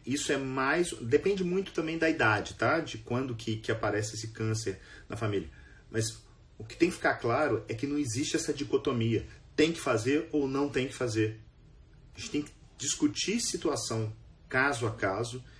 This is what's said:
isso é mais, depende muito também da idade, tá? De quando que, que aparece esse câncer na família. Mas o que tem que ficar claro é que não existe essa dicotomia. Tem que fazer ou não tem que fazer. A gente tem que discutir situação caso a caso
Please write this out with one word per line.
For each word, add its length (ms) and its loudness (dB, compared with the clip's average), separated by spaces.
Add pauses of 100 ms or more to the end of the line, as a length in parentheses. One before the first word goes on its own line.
isso 280 -2
é 60 2
mais, 560 2
depende 500 2
muito 280 0
também 280 -2
da 100 4
idade, 460 2
tá? 240 2
De 180 -6
quando 380 -2
que, 220 -4
que 140 -4
aparece 440 -2
esse 140 -6
câncer 500 -2 (280)
na 80 -8
família. 320 -2 (440)
Mas 320 -2 (340)
o 60 -12
que 120 -14
tem 140 4
que 60 -6
ficar 220 2
claro 500 2
é 80 -4
que 100 -4
não 140 0
existe 360 0
essa 160 0
dicotomia. 760 0 (280)
Tem 160 6
que 80 -4
fazer 540 2
ou 160 2
não 180 0
tem 180 0
que 80 -6
fazer. 460 0 (760)
A 60 -18
gente 120 -10
tem 100 0
que 100 -8 (260)
discutir 640 0
situação 720 -2 (380)
caso 360 2
a 60 0
caso 500 -2 (180)